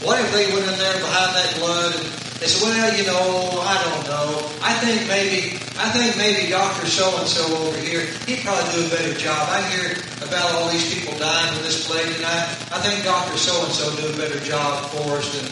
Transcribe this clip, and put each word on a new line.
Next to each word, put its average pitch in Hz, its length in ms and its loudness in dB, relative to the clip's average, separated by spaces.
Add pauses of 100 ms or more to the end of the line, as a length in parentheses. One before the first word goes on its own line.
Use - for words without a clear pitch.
What 247 160 4
if 196 100 2
they 202 220 4
went 196 160 2
in 190 80 -2
there 190 240 0
behind 180 340 2
that 165 220 0
blood 170 380 0
and 143 100 -4 (340)
they 165 80 -2
said, 185 140 4
"Well, 226 320 2
you 202 140 2
know, 180 580 2
I 190 160 2
don't 160 240 -2
know. 147 460 -2 (100)
I 233 120 0 (100)
think 226 240 2
maybe, 190 500 0 (220)
I 220 100 0
think 233 280 2
maybe 196 340 2
Doctor 185 360 0
So-and-so 170 680 2
over 156 240 0
here, 160 280 -2 (200)
he'd 247 160 -2
probably 185 320 0
do 170 100 2
a 160 40 -2
better 165 260 0
job. 151 340 0
I 185 120 2 (100)
hear - 260 -2 (240)
about 175 340 0
all 165 140 2
these 165 240 0
people 151 240 -4
dying 156 380 0
in 156 80 -4
this 160 240 -2
plague 165 280 -2
tonight. 165 340 -2 (240)
I 185 60 -4
think 202 260 0
Doctor 156 320 0
So-and-so 156 540 0
do 151 180 -2
a 151 80 -4
better 147 240 -2
job 143 500 -2
for 147 260 -2
us 147 140 -2
than 135 200 -4